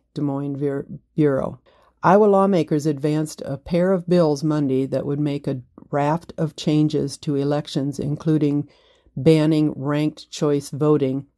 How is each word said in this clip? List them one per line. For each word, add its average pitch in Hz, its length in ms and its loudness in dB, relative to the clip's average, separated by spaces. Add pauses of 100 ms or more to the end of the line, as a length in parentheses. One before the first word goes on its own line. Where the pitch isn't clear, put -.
(140)
Des 143 80 -6
Moines 139 360 -4
Ver-, 139 300 -6 (280)
Bureau. - 460 0 (400)
Iowa 202 240 6
lawmakers 190 600 2
advanced 151 600 -2
a 135 120 -8
pair 175 340 0
of 180 160 -2
bills 156 360 2
Monday 143 420 0
that 135 220 -4
would 143 120 -2
make 143 280 -2
a 131 140 -4 (280)
raft 147 480 -2
of 156 180 -4
changes 151 640 0
to 147 180 -4
elections, 143 640 -2
including 147 720 -2 (480)
banning 151 580 4
ranked 147 540 -4
choice 143 400 -2
voting, 143 560 0 (120)